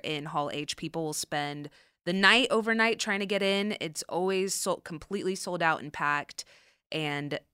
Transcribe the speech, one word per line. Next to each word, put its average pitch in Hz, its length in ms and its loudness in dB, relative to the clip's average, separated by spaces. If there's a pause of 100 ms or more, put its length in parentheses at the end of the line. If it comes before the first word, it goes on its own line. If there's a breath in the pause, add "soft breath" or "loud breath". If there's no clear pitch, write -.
in 143 220 -4
Hall 151 260 -2
H. 147 240 -6
People 165 300 -6
will 151 80 -4
spend 147 560 -4 (340 soft breath)
the 175 80 0
night 196 380 8
overnight 226 480 4
trying 202 220 -2
to 202 60 -2
get 196 140 0
in. 196 400 2
It's 156 300 -6
always 190 440 0
sold, - 300 -2
completely 185 500 -4
sold 180 280 -4
out 160 180 2
and 147 100 -10
packed. 147 540 -4 (460 soft breath)
And 147 480 -4 (160)